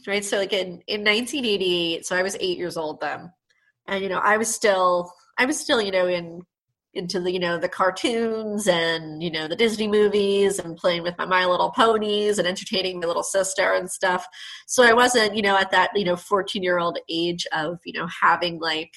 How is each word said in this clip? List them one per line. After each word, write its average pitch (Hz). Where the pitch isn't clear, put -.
right? 202
So, 208
like, 196
in, 185
in 208
nineteen 240
eighty-eight, 175
so 185
I 185
was 190
eight 180
years 175
old 156
then. 147
And, 190
you 196
know, 180
I 208
was 220
still, 185
I 247
was 294
still, 247
you 196
know, 185
in, 175
into 185
the, 180
you 185
know, 170
the 175
cartoons 214
and, 165
you 170
know, 156
the 165
Disney 214
movies 202
and 170
playing 170
with 175
my 165
My 185
Little 175
Ponies 208
and 202
entertaining 185
my 170
little 170
sister 190
and 185
stuff. 185
So 247
I 233
wasn't, 233
you 220
know, 196
at 190
that, 185
you 202
know, 175
fourteen-year-old 180
age 170
of, 160
you 170
know, 170
having, 170
like, 160